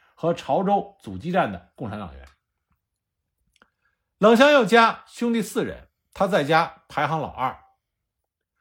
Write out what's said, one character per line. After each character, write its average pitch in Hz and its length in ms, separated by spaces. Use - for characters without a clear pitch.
和 170 180
潮 165 300
州 196 360
阻 95 180
击 160 140
战 160 200
的 90 240
共 120 140
产 104 100
党 87 140
员。 65 120
冷 220 180
香 277 140
佑 269 140
家 226 420
兄 240 260
弟 226 80
四 220 240
人， - 220
他 190 140
在 180 160
家 160 440
排 147 200
行 156 120
老 120 100
二。 123 280